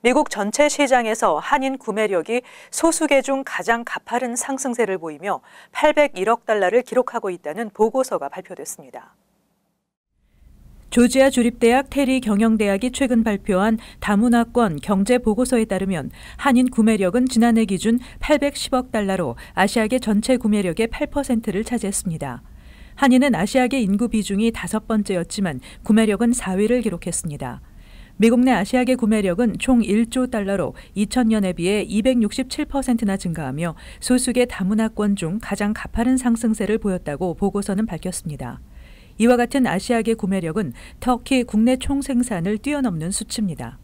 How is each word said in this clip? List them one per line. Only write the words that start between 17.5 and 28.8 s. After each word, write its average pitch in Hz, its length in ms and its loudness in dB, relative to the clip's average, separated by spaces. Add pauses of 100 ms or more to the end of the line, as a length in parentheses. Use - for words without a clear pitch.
기준 220 340 0 (200)
팔백십억 285 720 0
달러로 190 440 -2 (200)
아시아계 220 440 2
전체 226 380 2
구매력의 208 500 0
팔 285 200 -4
퍼센트를 226 580 -2
차지했습니다. 165 800 -6 (520)
한인은 254 400 4
아시아계 254 460 0
인구 202 260 0
비중이 214 440 0
다섯 220 360 -6
번째였지만 185 720 -2 (240)
구매력은 220 500 2
사 190 180 -4
위를 220 300 2
기록했습니다. 160 800 -6 (580)
미국 233 200 6
내 254 120 4
아시아계 247 440 2